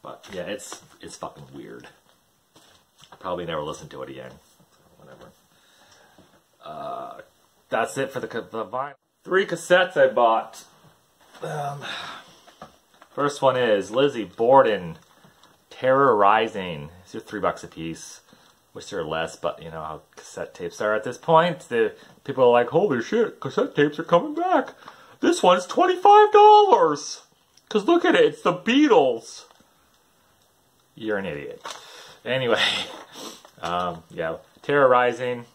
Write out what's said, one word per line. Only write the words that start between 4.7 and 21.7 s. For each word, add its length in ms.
Whatever. 340
Uh, 560
that's 280
it 140
for 80
the 80
ca-, 240
the 120
vinyl. 300
Three 200
cassettes 520
I 100
bought. 580
Um, 400
first 320
one 160
is 320
Lizzie 340
Borden, 720
Terrorizing. 1200
These 120
are 40
three 200
bucks 220
a 60
piece. 520
Wish 140
they 100
were 80
less, 320
but 260
you 80
know 120
how 200
cassette 380
tapes 260
are 140
at 100
this 140
point. 500
The 260